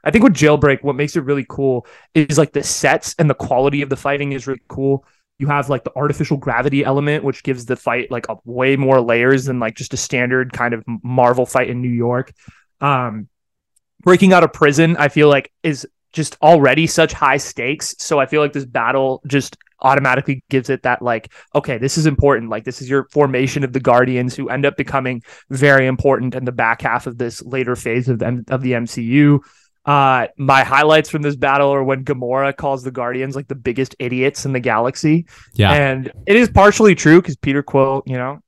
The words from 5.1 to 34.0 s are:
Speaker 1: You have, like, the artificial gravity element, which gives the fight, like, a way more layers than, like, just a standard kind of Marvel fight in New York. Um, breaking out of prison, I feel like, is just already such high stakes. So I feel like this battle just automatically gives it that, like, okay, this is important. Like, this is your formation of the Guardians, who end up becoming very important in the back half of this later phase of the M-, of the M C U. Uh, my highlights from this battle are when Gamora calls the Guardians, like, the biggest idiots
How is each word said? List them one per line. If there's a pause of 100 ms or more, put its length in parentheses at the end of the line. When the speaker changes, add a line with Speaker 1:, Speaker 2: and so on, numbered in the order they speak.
Speaker 1:
You
have,
like,
the
artificial
gravity
element,
which
gives
the
fight,
like,
a
way
more
layers
than,
like,
just
a
standard
kind
of (200)
Marvel
fight
in
New
York. (480)
Um, (720)
breaking
out
of
prison,
I
feel
like, (100)
is (240)
just
already
such
high
stakes.
So
I
feel
like
this
battle
just (240)
automatically
gives
it
that,
like, (240)
okay,
this
is
important.
Like,
this
is
your
formation
of
the
Guardians,
who
end
up
becoming (260)
very
important
in
the
back
half
of
this
later
phase
of
the
M-,
of
the
M
C
U. (440)
Uh, (100)
my
highlights
from
this
battle
are
when
Gamora
calls
the
Guardians,
like,
the
biggest
idiots